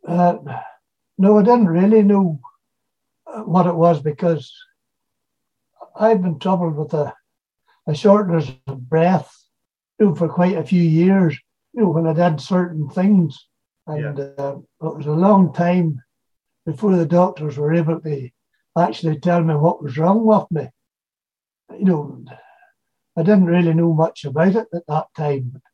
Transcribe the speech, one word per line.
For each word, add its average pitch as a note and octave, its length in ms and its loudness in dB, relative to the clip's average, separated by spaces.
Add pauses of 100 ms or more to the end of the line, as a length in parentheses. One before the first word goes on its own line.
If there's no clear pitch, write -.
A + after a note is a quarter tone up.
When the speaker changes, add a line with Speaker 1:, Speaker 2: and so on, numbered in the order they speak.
Speaker 1:
Uh, F3 300 0 (800)
no, G#3 220 4
I G3+ 40 4
didn't A#3 240 4
really G3+ 360 4
know, G3 360 2 (880)
uh, G#3+ 140 -14
what F3 260 0
it E3+ 80 -2
was, E3 260 2
because D3+ 560 -4 (1400)
I've A3 280 2
been E3+ 180 -4
troubled F3 380 -2
with D3+ 160 -8
a, D3 200 -4 (760)
a D3+ 80 -2
shortness G3 560 2 (160)
of B2+ 200 -14
breath, E3+ 480 0 (600)
you G#3+ 100 4
know, E3+ 60 2
for D#3+ 160 -2
quite F3+ 260 0
a D#3+ 80 -4
few F3 200 2
years, E3+ 520 2 (380)
you A#3+ 80 -2
know, G3 80 2
when D#3+ 160 0
I D#3+ 80 0
did E3 260 0
certain F3 480 -4
things. F3+ 600 0 (400)
And, D3 280 -8
Speaker 2:
Yeah. C#3 100 -8 (120)
Speaker 1:
uh, C#3 200 -8
it - 380 -12
was D3 120 -10
a D3+ 40 -4
long F#3 420 2
time E3+ 460 0 (680)
before F#3 280 0
the E3 120 0
doctors D3+ 500 0
were D3 160 -2
able E3 280 -2
to C#3 280 -8 (480)
actually E3 420 -2
tell F3 220 0
me D#3+ 140 0
what D#3 260 0
was C3 160 -10
wrong F#3+ 260 0
with G#3+ 280 2
me. C#3+ 180 -6 (1120)
You G3+ 60 -4
know, D3 400 -2 (920)
I E3 60 -2
didn't F#3+ 240 4
really E3+ 260 2
know E3+ 180 2
much D#3+ 320 -2
about D#3+ 320 0
it A3+ 160 -2
at E3+ 140 -10
that D3+ 220 -4 (100)
time. C3+ 420 -6 (140)